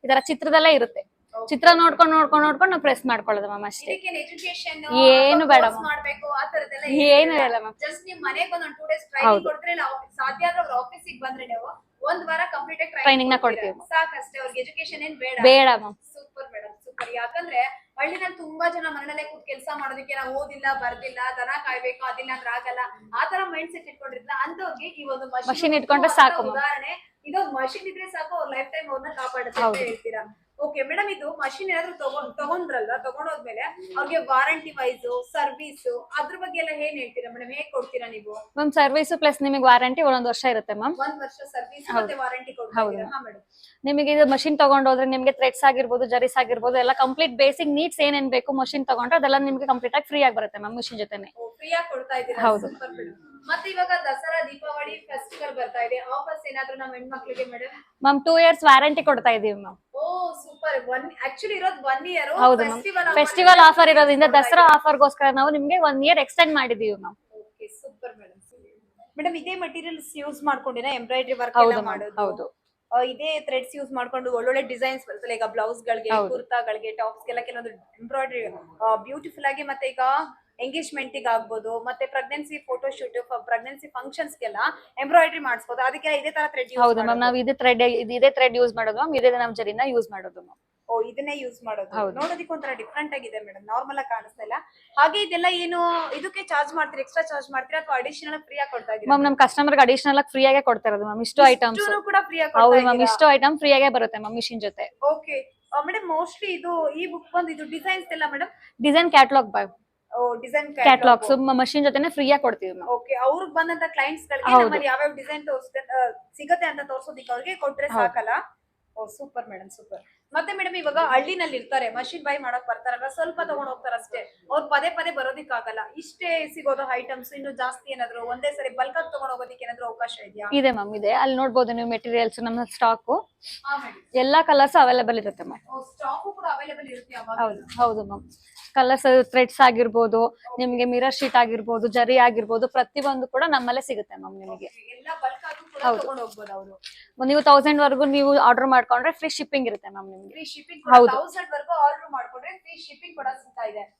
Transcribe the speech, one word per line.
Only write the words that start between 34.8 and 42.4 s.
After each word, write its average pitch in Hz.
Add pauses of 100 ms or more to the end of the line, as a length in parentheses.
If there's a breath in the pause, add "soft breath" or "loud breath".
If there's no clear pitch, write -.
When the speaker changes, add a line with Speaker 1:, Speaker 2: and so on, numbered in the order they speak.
Speaker 2:
ಸರ್ವಿಸ್ 403 (300)
ಅದ್ರ 302
ಬಗ್ಗೆ 359
ಎಲ್ಲ 320 (160)
ಏನ್ 294
ಹೇಳ್ತೀರಾ 240
ಮೇಡಮ್, 240
ಹೇಗ್ 302
ಕೊಡ್ತೀರಾ 247
ನೀವು? 214 (220)
Speaker 1:
ಮ್ಯಾಮ್, 294
ಸರ್ವಿಸ್ 294
ಪ್ಲಸ್ 294
ನಿಮಗೆ 277
ವಾರಂಟಿ 254
ಒಂದೊಂದ್ 254
ವರ್ಷ 240
ಇರುತ್ತೆ 220
ಮ್ಯಾಮ್. 247
Speaker 2:
ಒಂದ್ 277
ವರ್ಷ - (140)
ಸರ್ವಿಸ್ 262
Speaker 1:
ಹೌದು. 233
Speaker 2:
ಮತ್ತೆ 214
ವಾರಂಟಿ 254